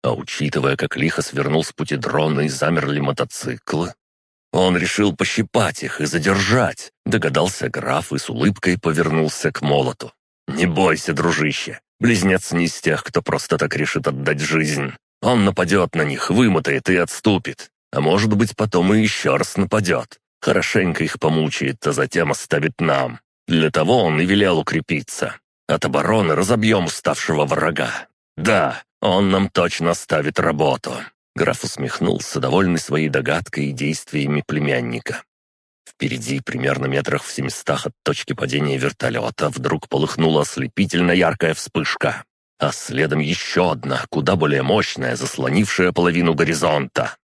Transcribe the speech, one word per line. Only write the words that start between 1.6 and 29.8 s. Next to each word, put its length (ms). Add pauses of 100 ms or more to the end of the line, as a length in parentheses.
с 80
пути 240
дрона 460
и 80
замерли 500
мотоциклы, 920 (640)
он 220
решил 360
пощипать 720
их 160
и 60
задержать, 880 (120)
догадался 600
граф 460
и 40
с 120
улыбкой 500
повернулся 720
к 100
Молоту. 520 (340)
"Не 180
бойся, 460
дружище, 680 (180)
близнец 540
не 100
из 160
тех, 240
кто 180
просто 360
так 180
решит 320
отдать 320
жизнь. 540 (280)
Он 220
нападёт 500
на 100
них, 260
вымотает 600
и 60
отступит. 720 (220)
А 80
может 340
быть, 220
потом 380
и 80
ещё 340
раз 220
нападёт. 600 (200)
Хорошенько 640
их 160
помучает, 680
а 60
затем 400
оставит 480
нам. 400 (280)
Для 240
того 340
он 160
и 40
велел 340
укрепиться. 760 (320)
От 160
обороны 500
разобьём 520
уставшего 600
врага. 640 (300)
Да, 460 (180)
он 300
нам 180
точно 420